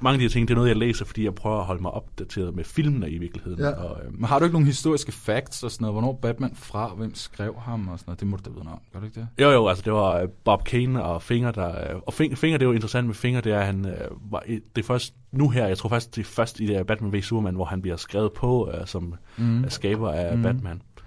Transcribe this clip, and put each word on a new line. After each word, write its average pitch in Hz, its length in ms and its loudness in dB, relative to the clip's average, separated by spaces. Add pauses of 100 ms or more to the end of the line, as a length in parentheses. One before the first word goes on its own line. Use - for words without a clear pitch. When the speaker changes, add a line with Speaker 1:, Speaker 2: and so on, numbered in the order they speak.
Speaker 1:
mange 127 120 6
af 135 40 4
de 127 60 4
her 117 60 4
ting, 117 180 2
det 120 60 4
er - 20 6
noget, 120 120 6
jeg 113 80 6
læser, 113 280 2
fordi 107 200 -2
jeg 98 100 0
prøver 107 240 -2
at 95 60 -2
holde 90 180 -2
mig 90 80 -2
opdateret - 680 -6
med 98 80 -4
filmene 139 460 0
i 82 80 -6
virkeligheden. 85 400 -8
Speaker 2:
Ja. 143 120 0
Speaker 1:
Og, 87 340 -8
øh, 60 100 -10
Speaker 2:
Men 104 100 -4
har 139 140 4
du 151 60 6
ikke 170 80 4
nogen 160 140 6
historiske 143 460 2
facts - 500 -4
og 120 80 -4
sådan - 140 -8
noget? 107 100 -2
Hvornår 117 180 0
er 127 40 -6
Batman 120 380 -2
fra? 104 420 -6
Hvem 107 180 -6
skrev - 440 -8
ham 113 300 -6
og 87 100 -8
sådan - 120 -16
noget? 87 100 -8
Det 101 80 0
må 98 80 0
du 95 80 -8
da - 60 -12
vide - 140 -12
noget 80 80 -12
om, 82 100 -16 (100)
gør 92 80 -12
du 104 60 -8
ikke 110 140 -12
det? 113 80 -8 (160)
Speaker 1:
Jo, 143 60 10
jo, 117 180 6
altså 92 160 0
det 107 80 0
var, 98 280 4
øh, 92 80 0 (160)
Bob 101 200 4
Kane 123 380 0
og 85 200 -4
Finger, 120 280 0
der, 101 180 -2 (260)
øh, 92 120 -8
og 131 60 -6
Fing-, 143 220 2
Finger, 160 240 2
det 131 60 4
er 127 40 6
jo 123 60 6
interessant 117 320 0
med 113 80 -2
Finger, 123 260 0
det 110 120 0
er, 104 120 4
han, 98 220 0
øh, 92 80 -4 (360)
var 101 160 -4
i, 120 60 -4 (240)
det 113 60 0
er - 40 -4
først 123 280 -2 (180)
nu 139 160 4
her, 120 180 4
jeg 95 120 0
tror - 100 -4
faktisk, 117 280 -2
det 113 40 -4
er 101 40 -4
først - 360 -2
i 110 60 0
det 104 100 2
her 95 80 2
Batman 107 280 0
v 101 100 0
Superman, 104 320 0
hvor 92 100 -2
han 92 180 -2
bliver 90 140 -2
skrevet 104 360 -2
på, 123 420 2
øh, 85 120 -6
som, 87 280 -6 (240)
Speaker 2:
Mhm. 117 260 2
Speaker 1:
øh, 131 60 -2
skaber 107 400 0
af 85 240 0
Speaker 2:
Mhm. 117 80 2
Speaker 1:
Batman. 87 380 0 (260)